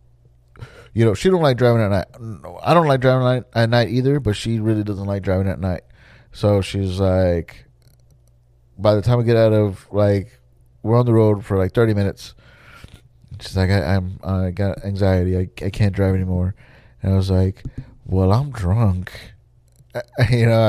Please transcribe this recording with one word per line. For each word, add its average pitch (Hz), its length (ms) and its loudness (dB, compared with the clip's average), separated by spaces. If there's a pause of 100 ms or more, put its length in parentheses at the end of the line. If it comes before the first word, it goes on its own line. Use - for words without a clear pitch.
(920)
you 110 100 2
know, 110 100 4
she 185 160 0
don't 185 120 2
like 135 160 2
driving 117 240 2
at 101 100 0
night. 98 160 -2 (560)
I 131 100 2
don't 165 140 4
like 135 140 2
driving 127 260 2 (120)
at, - 140 -12
at 117 160 0
night 120 200 2
either, 127 320 0
but 104 160 -2
she 113 240 -4
really 107 240 0
doesn't 101 200 -6
like 101 160 -4
driving 95 280 0
at 90 100 -6
night. 92 220 -4 (500)
So 104 300 0
she's 95 400 -4
like, 92 640 0 (1120)
by 101 180 2
the 104 60 2
time 120 160 2
we 117 80 0
get 117 100 4
out 113 160 6
of, 107 400 0
like, 101 480 0 (440)
we're 110 140 2
on 123 80 2
the 117 80 2
road 107 300 4
for, 101 140 -2
like, 92 160 -2
thirty 113 200 2
minutes, 101 400 -4 (1080)
she's - 160 -10
like, 95 120 2
"I, 95 260 0
I'm, 92 280 -4
I 92 280 -2
got 95 340 -4
anxiety. 95 500 0
I, 92 140 -2 (160)
I 98 40 -6
can't 98 240 0
drive 95 220 0
anymore." 92 400 -2 (480)
And 95 80 0
I 95 60 2
was 95 120 0
like, 95 340 0 (420)
"Well, 95 260 0
I'm 135 200 0
drunk." 98 600 -2 (840)
<laughs> 123 80 -10 (280)
You 117 160 2
know, 113 240 4